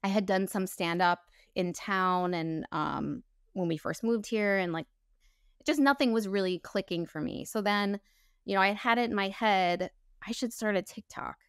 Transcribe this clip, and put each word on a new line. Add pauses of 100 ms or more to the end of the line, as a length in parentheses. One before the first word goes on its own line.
I
had
done
some
stand-up (360)
in
town
and,
um, (300)
when
we
first
moved
here,
and,
like, (800)
just
nothing
was
really
clicking
for
me.
So
then, (460)
you
know,
I
had
had
it
in
my
head, (360)
I
should
start
a
TikTok. (120)